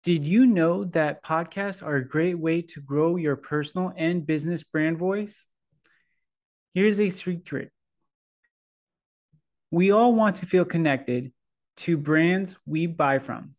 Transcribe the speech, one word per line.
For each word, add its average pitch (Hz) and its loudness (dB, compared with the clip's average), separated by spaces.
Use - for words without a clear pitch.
Did 160 0
you 226 6
know 180 2
that 160 -2
podcasts 190 -4
are 147 -2
a 127 0
great 170 0
way 160 0
to 160 -16
grow 151 0
your 151 -2
personal 151 -4
and 170 -2
business 160 -2
brand 160 -2
voice? 196 -4
Here's 202 2
a 208 2
secret. 175 -6
We 185 4
all 233 6
want 214 2
to 180 -10
feel 180 2
connected 135 -2
to 170 0
brands 165 0
we 156 -2
buy 147 0
from. 131 -10